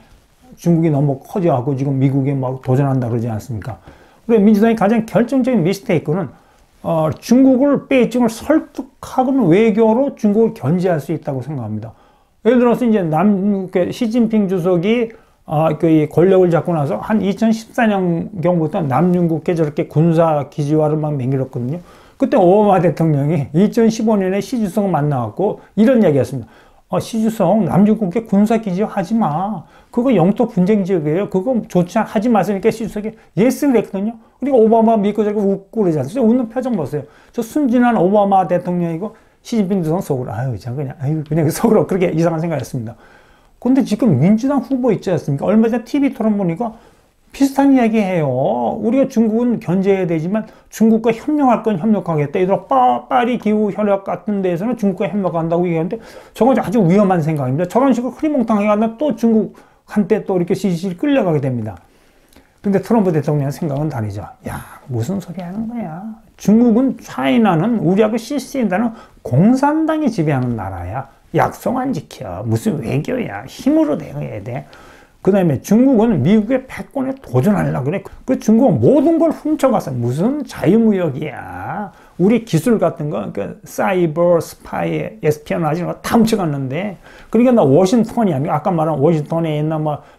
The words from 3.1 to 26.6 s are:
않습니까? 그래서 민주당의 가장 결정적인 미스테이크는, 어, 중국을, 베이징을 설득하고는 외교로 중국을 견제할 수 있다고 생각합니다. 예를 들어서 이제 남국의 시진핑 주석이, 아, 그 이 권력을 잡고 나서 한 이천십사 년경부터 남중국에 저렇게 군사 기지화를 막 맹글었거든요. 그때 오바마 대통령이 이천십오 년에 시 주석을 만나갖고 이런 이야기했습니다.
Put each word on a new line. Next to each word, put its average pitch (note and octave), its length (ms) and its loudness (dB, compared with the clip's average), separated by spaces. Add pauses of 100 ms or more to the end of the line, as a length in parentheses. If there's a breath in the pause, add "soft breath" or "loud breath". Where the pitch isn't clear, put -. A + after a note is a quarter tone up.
않습니까? A2 500 -8 (480 soft breath)
그래서 A3+ 160 4
민주당의 A3 340 6
가장 A3+ 300 2
결정적인 B3 560 0
미스테이크는, E3 680 -2 (540 soft breath)
어, D#3+ 360 -2
중국을, C4 720 4
베이징을 B3 400 2
설득하고는 C4+ 1160 -2
외교로 A3 720 2
중국을 G#3+ 380 2
견제할 E3+ 460 0
수 E3 120 -8
있다고 C#3 300 -6
생각합니다. A2 500 -8 (520 soft breath)
예를 A#3+ 140 4
들어서 A#3+ 260 2
이제 G#3+ 180 2
남국의 F#3+ 880 0
시진핑 A3 560 0
주석이, F#3 640 0 (340 loud breath)
아, D#3 300 0
그 E3 120 0
이 D#3 200 4
권력을 F#3 420 4
잡고 E3 220 0
나서 D3 240 -2
한 A3 240 -2
이천십사 A3 640 0
년경부터 F3 960 0
남중국에 E3 720 0
저렇게 D#3 340 -2
군사 D#3+ 600 2
기지화를 D3+ 480 0
막 D3+ 200 -4
맹글었거든요. C3 640 -4 (360 loud breath)
그때 C#4 200 0
오바마 G3+ 440 4
대통령이 D3+ 720 0
이천십오 A3 640 2
년에 F#3+ 240 -2
시 A#3+ 180 -6
주석을 G3+ 320 -2
만나갖고 D3 720 -2 (160 loud breath)
이런 A3+ 260 4
이야기했습니다. C3+ 460 0 (400 soft breath)